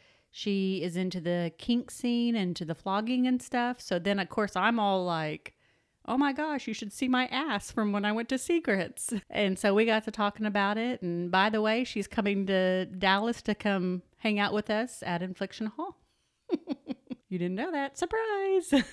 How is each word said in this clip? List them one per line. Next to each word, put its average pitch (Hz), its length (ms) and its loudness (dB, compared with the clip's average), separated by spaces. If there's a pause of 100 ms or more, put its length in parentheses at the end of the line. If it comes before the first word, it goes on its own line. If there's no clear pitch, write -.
(320)
She 190 520 0
is 175 140 -4
into 185 240 -2
the 170 360 0
kink 240 340 0
scene 240 440 0
and 180 220 0
to 175 80 -6
the 156 100 -4
flogging 226 500 0
and 254 160 2
stuff. 247 400 -2
So 180 180 -2
then, 202 200 0
of 185 100 -2
course, 208 280 -2
I'm 226 220 4
all 196 260 2
like, 160 480 -4 (520)
"Oh 247 120 0
my 277 160 4
gosh, 294 340 -2
you 220 60 -4
should 214 180 -8
see - 160 -2
my 254 200 2
ass 254 440 -2
from 208 220 0
when 202 100 0
I 208 80 2
went 233 180 -2
to 262 80 0
Secrets." 254 760 0 (160)
And 190 280 0
so 202 160 2
we 214 120 6
got 220 180 2
to 220 80 -6
talking 208 340 -2
about 208 320 0
it. 240 240 -2
And 175 300 -2
by 190 180 4
the 220 120 2
way, 220 240 2
she's 202 220 -4
coming 202 400 0
to 185 380 2
Dallas 196 580 2
to 208 120 0
come 185 460 0 (160)
hang 214 200 0
out 202 160 2
with 208 160 0
us 220 360 -2
at 175 160 0
Infliction 190 460 -6
Hall. 330 300 -8 (540)
<laughs> 294 440 -6 (400)
You 175 40 -4
didn't 180 160 -2
know 294 160 -4
that. 285 260 -4
Surprise! 392 760 0 (200)